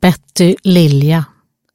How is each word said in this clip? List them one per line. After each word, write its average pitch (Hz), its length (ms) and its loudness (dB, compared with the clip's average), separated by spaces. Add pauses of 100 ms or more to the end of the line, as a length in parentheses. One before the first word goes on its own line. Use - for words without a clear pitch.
Betty 180 640 -2
Lilja. 156 600 0 (500)